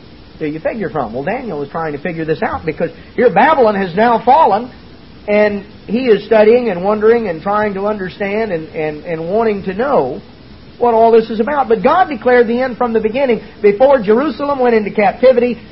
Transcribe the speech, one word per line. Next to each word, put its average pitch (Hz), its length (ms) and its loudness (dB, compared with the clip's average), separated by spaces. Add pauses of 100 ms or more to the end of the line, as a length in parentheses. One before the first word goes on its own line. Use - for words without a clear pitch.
(400)
do 160 80 -6
you 156 120 -8
figure 214 300 -6
from? 123 240 -4
Well, 135 100 -6
Daniel 202 380 -6
is 143 80 -8
trying 160 240 -6
to 139 40 -8
figure 160 280 -6
this 156 160 -4
out 285 240 -4
because 160 260 -4 (240)
here 226 180 4
Babylon 240 420 4
has 185 200 -4
now 226 300 2
fallen, 247 440 2 (600)
and 208 340 0 (240)
he 247 200 -2
is 202 180 2
studying 226 440 4
and 175 140 -4
wondering 214 460 2
and 160 120 -8
trying 208 340 -2
to 196 100 -4
understand 208 640 -4
and, 160 160 -6
and, 156 380 -8
and 165 240 -8
wanting 214 340 -2
to 190 100 -8
know 196 460 -2 (580)
what 240 160 0
all 226 200 4
this 226 160 4
is 214 100 -4
about. 262 300 -2
But 208 140 0
God 330 260 2
declared 247 380 2
the 240 120 -2
end 254 160 -4
from 240 160 -2
the 226 80 0
beginning. 226 400 -2 (220)
Before 247 400 4
Jerusalem 269 580 0
went 240 160 2
into 208 160 -2
captivity, 233 640 2 (160)